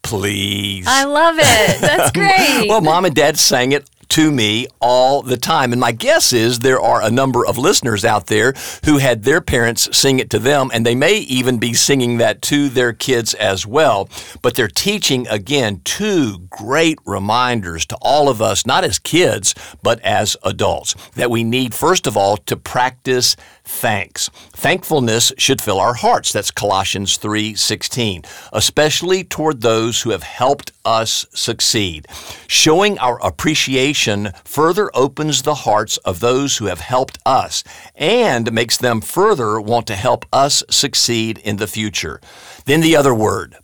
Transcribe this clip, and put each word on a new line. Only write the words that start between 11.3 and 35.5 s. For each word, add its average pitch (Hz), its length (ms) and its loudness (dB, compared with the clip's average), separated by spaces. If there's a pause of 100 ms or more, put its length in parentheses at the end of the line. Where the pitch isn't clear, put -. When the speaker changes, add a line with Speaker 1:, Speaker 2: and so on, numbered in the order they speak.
Speaker 1:
be 117 140 -2
singing 120 460 2
that 113 240 0
to 143 260 0
their 123 240 2
kids 117 400 -2
as 101 340 -2
well. 113 440 2 (320)
But 123 140 0
they're 123 120 2
teaching, 151 600 -2
again, 107 560 -2
two 151 560 -2 (100)
great 151 560 0
reminders 101 800 -2
to - 160 -10
all 143 260 4
of 110 140 0
us, 104 240 0
not 165 180 2
as 120 140 -2
kids, 151 560 0 (280)
but - 180 0
as 101 420 -2
adults, 95 520 -2 (200)
that 123 160 -2
we 113 140 0
need, 120 300 -2
first 170 320 0
of 113 80 -2
all, 104 220 2
to - 220 -6
practice 127 760 -2 (300)
thanks. - 640 -4 (240)
Thankfulness 139 880 0
should - 240 0
fill 95 180 0
our 113 140 2
hearts. 214 380 0
That's 104 180 -4
Colossians 98 680 -2
three 107 380 -4
sixteen, 101 680 -4 (320)
especially 160 720 0
toward 151 380 -4
those 113 400 0
who 117 80 -4
have 95 120 -2
helped - 480 -2 (140)
us 113 480 0
succeed. 101 720 -2 (400)
Showing 185 520 2
our 123 280 -2
appreciation 131 1080 -2 (120)
further 175 480 0
opens 139 500 0
the 147 120 0